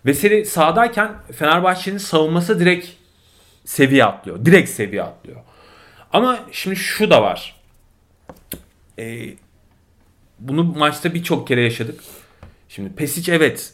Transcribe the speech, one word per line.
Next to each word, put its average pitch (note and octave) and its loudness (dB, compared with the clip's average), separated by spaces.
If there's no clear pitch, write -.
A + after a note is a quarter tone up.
Veseli G3+ 2
sahadayken G#3 2
Fenerbahçe'nin F3+ 0
savunması E3+ 0
direkt F3 2
seviye C3+ 4
atlıyor. G2 -6
Direkt E3+ 6
seviye G2 -6
atlıyor. - -16
Ama A#3 0
şimdi F#3+ -8
şu G3+ -2
da C3 8
var. - -4
E, A2+ -12
bunu C3+ -2
maçta D3+ -2
birçok E3+ -4
kere B2 2
yaşadık. A#2 -4
Şimdi G2 -14
Pesic E3+ -4
evet, D#3 0